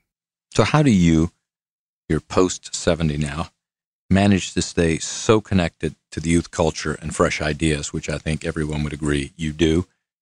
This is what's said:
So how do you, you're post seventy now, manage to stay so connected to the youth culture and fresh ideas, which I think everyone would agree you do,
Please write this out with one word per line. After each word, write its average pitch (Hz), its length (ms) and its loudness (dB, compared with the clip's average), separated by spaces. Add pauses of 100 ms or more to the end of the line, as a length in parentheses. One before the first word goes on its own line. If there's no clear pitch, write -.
(540)
So 117 100 4
how 147 180 2
do 143 80 4
you, 85 420 6 (800)
you're 76 100 0
post - 540 -2
seventy 80 420 -2
now, 76 340 -6 (600)
manage 98 420 2
to 92 80 -4
stay 82 380 0
so - 420 0
connected 85 540 -2 (160)
to - 100 -8
the 80 80 -4
youth 85 220 2
culture 78 500 -2
and 78 160 -10
fresh 80 240 0
ideas, 76 500 -2
which 80 200 -8
I 76 80 -4
think 78 260 -4
everyone 78 380 -4
would 73 100 -6
agree 73 440 -4
you 78 160 -6
do, 80 340 2 (360)